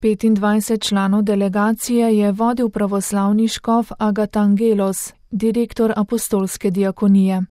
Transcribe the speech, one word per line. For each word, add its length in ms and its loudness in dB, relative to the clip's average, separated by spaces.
Petindvajset 800 0
članov 400 0
delegacije 960 0
je 140 2
vodil 380 0
pravoslavni 800 0
škof 500 -2
Agatangelos, 1160 0
direktor 640 -2
apostolske 760 -2
diakonije. 720 2